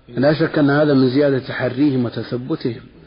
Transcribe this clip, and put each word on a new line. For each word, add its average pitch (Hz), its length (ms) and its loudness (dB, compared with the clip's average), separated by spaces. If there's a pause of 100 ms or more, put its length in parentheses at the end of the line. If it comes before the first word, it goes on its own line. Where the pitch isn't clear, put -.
لا 123 240 2
شك 156 260 -2
أن 143 120 4
هذا 147 240 2
من 131 160 4
زيادة 139 280 2
تحريهم 127 680 -2
وتثبتهم، 123 760 -6 (260)